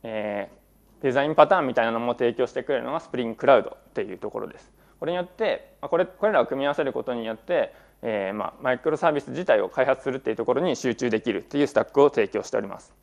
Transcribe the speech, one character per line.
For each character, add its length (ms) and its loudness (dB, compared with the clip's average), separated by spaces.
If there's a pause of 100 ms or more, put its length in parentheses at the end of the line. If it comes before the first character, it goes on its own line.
え 460 -6 (500)
ー、 40 -12
デ 80 2
ザ 120 2
イ 40 0
ン 60 -2
パ 140 8
タ 100 4
ー 40 2
ン 60 -2
み 60 -4
た 80 2
い 40 2
な 60 0
の 80 -2
も 140 -2
提 220 0
供 100 0
し 60 -10
て 120 -6
く 100 -2
れ 40 0
る 60 -4
の 80 -6
が 80 -4
ス 100 -16
プ 80 -6
リ 80 -2
ン 40 -4
グ 60 -8
ク 120 0
ラ 100 10
ウ 60 4
ド 140 -12 (120)
っ 40 -20
て 100 -4
い 100 -10
う 60 -14
と 100 -8
こ 120 -8
ろ 60 -8
で 120 -18
す。 120 -20 (280)
こ 80 -8
れ 60 -2
に 20 -2
よ 80 -2
っ 40 -8
て、 540 -4
ま 60 -10
あ、 20 -8
こ 80 2
れ、 80 4
こ 220 -2
れ 60 2
ら 80 6
を 40 4
組 140 -4
み 60 -2
合 40 2
わ 60 0
せ 80 0
る 100 -2
こ 100 -4
と 120 -4
に 100 -6
よ 80 -6
っ 40 -10
て、 360 -2 (300)
え 280 -4
ー、 40 -6
ま 120 -6
あ、 140 -10
マ 120 0
イ 60 -4
ク 100 -2
ロ 80 -2
サ 100 2
ー 60 2
ビ 80 -2
ス 100 -14
自 140 -6
体 160 4
を 80 -2
開 160 0
発 180 0
す 80 -4
る 60 -4
っ 20 -6
て 100 -6
い 40 0
う 20 -2
と 100 -4
こ 80 0
ろ 80 0
に 140 0
集 180 -2
中 160 -2
で 120 0
き 120 -2
る 60 -2
っ 20 -10
て 160 -8
い 60 4
う 40 0
ス 60 -8
タ 80 4
ッ 40 -2
ク 180 4
を 80 6
提 160 0
供 160 -4
し 80 -10
て 60 -2
お 40 -2
り 60 -8
ま 120 -14
す。 240 -20